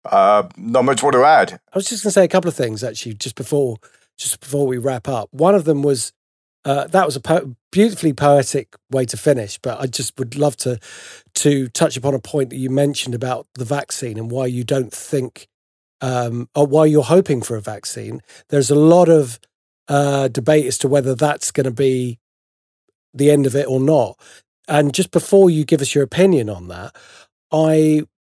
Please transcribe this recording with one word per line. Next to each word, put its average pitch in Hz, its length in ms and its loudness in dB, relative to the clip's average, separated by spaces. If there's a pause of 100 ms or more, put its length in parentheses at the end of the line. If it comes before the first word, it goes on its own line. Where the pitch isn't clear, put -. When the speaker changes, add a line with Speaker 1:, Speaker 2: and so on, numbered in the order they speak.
Speaker 1:
Uh, 101 380 4 (120)
not 120 300 0
much 135 160 0
more 143 100 2
to 127 100 4
add. - 380 4 (120)
Speaker 2:
I - 40 -6
was 190 100 -4
just 214 160 -8
gonna 208 100 -2
say 190 120 4
a 170 40 2
couple 175 200 0
of 156 60 -6
things, 110 280 -6
actually, 117 300 -10
just - 220 -12
before, 135 420 -4 (400)
just - 240 -8
before 143 260 -4
we 127 120 -4
wrap 123 280 -6
up. 120 240 -6
One 165 240 2
of 180 100 2
them 143 180 0
was, 139 320 -2 (500)
uh, 139 220 -4
that 185 180 2
was 151 100 -4
a 131 60 -8
po-, 139 360 -2 (140)
beautifully 180 440 0
poetic 143 600 2 (160)
way 131 140 0
to 113 140 -8
finish, 123 400 -2
but 120 200 -8
I 135 80 -6
just 120 320 -8
would 120 160 -8
love 143 240 -2
to, 123 200 -6 (560)
to 139 340 0
touch - 300 -2
upon 139 160 -2
a 131 40 -4
point 135 300 -4
that 117 80 -16
you 131 140 -6
mentioned 139 440 -2
about 123 400 -6
the 127 120 -8
vaccine 131 500 -6
and 113 140 -10
why 131 160 -4
you 123 180 -6
don't 131 280 -4
think, - 540 -8 (540)
um, 123 540 -4
or 147 120 4
why 151 200 4
you're 151 160 4
hoping 156 400 2
for 117 140 -6
a 107 40 -8
vaccine. 110 640 -12 (260)
There's 139 220 0
a 147 40 4
lot 165 360 6
of, 139 280 2 (500)
uh, 143 400 0
debate 139 360 2
as 123 140 -4
to - 100 -2
whether 135 260 2
that's 147 360 -2
gonna 131 200 -2
be 127 480 -2 (920)
the 143 180 4
end 143 140 4
of 123 100 -2
it 139 140 -2
or 131 100 0
not. 131 400 2 (520)
And 147 220 2
just - 200 -4
before 196 360 4
you 156 160 2
give 151 160 0
us 135 140 -4
your 143 100 2
opinion 151 460 2
on 92 180 -14
that, - 260 -14 (560)
I, 156 520 2 (320)